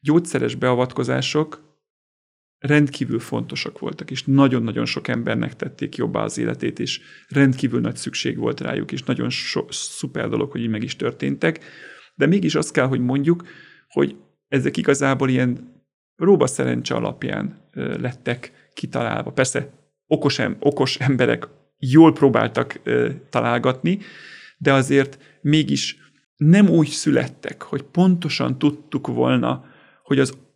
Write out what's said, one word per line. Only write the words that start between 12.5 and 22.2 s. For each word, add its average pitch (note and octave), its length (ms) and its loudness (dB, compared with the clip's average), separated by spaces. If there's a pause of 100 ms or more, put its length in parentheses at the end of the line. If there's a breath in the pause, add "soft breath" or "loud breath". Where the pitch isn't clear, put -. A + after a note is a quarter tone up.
azt D3+ 160 -2
kell, C3+ 140 0
hogy C3 140 0
mondjuk, C#3 480 0 (400 loud breath)
hogy C#3+ 280 0 (320)
ezek C#3 300 -2
igazából C#3 520 0
ilyen B2+ 540 -2 (320)
próba E3 320 4
szerencse B2 480 -4
alapján, - 760 -6
ö, - 280 -8
lettek - 760 -10
kitalálva. A#2+ 580 -6
Persze - 380 -2 (380)
okos D3 320 0
em-, G#2 200 -2
okos C#3 380 0
emberek B2 500 0 (300)
jól D#3 360 8
próbáltak, A#2+ 680 2